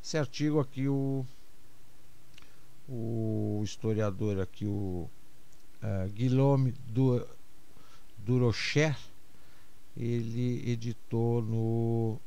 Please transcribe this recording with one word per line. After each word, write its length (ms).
Esse 140
artigo 420
aqui, 300
o, 360
o 760
historiador 760
aqui, 240
o, 420
eh, 320
Guillaume 600
Du-, 380
Durocher, 800
ele 760
editou 720
no 840